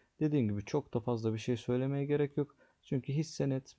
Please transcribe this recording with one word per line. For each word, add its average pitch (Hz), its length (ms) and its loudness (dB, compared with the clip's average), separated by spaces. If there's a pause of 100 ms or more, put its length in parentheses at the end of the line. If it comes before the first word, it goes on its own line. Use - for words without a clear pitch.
(200)
Dediğim 147 280 2
gibi 101 160 -2
çok - 300 -4
da 120 60 0
fazla 113 320 0
bir 110 60 -2
şey 120 180 -2
söylemeye 135 480 0
gerek 143 320 0
yok. 147 200 -2 (260)
Çünkü 135 300 -2
hisse 147 360 0
net 135 300 -4